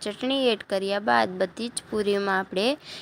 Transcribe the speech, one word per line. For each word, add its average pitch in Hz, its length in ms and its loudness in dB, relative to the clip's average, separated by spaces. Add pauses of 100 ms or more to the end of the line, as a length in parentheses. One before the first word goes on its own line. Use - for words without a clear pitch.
ચટણી 254 460 0
એડ 214 160 0
કર્યા 196 360 -2
બાદ 220 380 2
બધી 190 320 -2
જ - 160 -10
પૂરીમાં 202 540 2
આપણે 190 260 -2 (360)